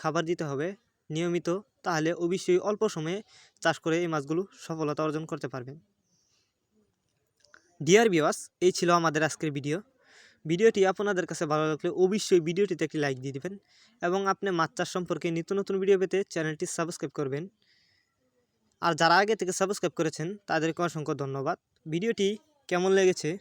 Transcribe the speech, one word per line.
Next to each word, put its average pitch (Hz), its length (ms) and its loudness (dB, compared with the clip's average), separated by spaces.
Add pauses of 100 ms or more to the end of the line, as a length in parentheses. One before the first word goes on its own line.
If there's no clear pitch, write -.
খাবার 160 240 -2
দিতে 170 240 -4
হবে 139 180 -4 (420)
নিয়মিত, 170 400 -2 (360)
তাহলে 160 240 0 (140)
অবশ্যই 180 360 2 (100)
অল্প 208 120 -2 (140)
সময়ে 165 240 -4 (420)
চাষ 160 220 2
করে 165 200 2
এই 170 100 -2
মাছগুলো 156 280 -2 (240)
সফলতা 156 380 -4
অর্জন 156 280 -2
করতে 147 220 -8
পারবেন। 131 220 -12 (2000)
ডিয়ার 196 320 6
ভিউয়ার্স, 147 260 2 (260)
এই 180 120 8
ছিল 175 120 2 (100)
আমাদের 156 300 2
আজকের 156 280 -4
ভিডিও। 147 220 -4 (680)
ভিডিওটি 196 360 4 (100)
আপনাদের 190 380 -2
কাছে 175 220 -4
ভালো 156 200 2
লাগলে 165 180 -2 (140)
অবশ্যই 190 440 4
ভিডিওটিতে 175 400 0
একটি 156 160 -6
লাইক 135 200 -2
দিয়ে 135 120 -8
দিবেন 180 180 -10 (480)
এবং 180 260 0
আপনি 196 200 -2 (120)
মাছ 160 180 2
চাষ 175 180 -2
সম্পর্কে 175 400 -4
নিত্য 165 240 -4
নতুন 196 220 -4
ভিডিও 196 200 4
পেতে 185 160 0 (160)
চ্যানেলটি 156 320 -4 (120)
সাবস্ক্রাইব 165 420 -4
করবেন। 139 240 -4 (1400)
আর 170 180 2
যারা 165 220 8
আগে 214 180 2
থেকে 180 200 -2
সাবস্ক্রাইব 190 400 -2
করেছেন, 160 280 -2 (220)
তাদেরকে 160 380 0
অসংখ্য 151 340 -4
ধন্যবাদ। 139 360 -4 (280)
ভিডিওটি 190 420 -2 (420)
কেমন 180 200 2 (100)
লেগেছে 185 300 2 (120)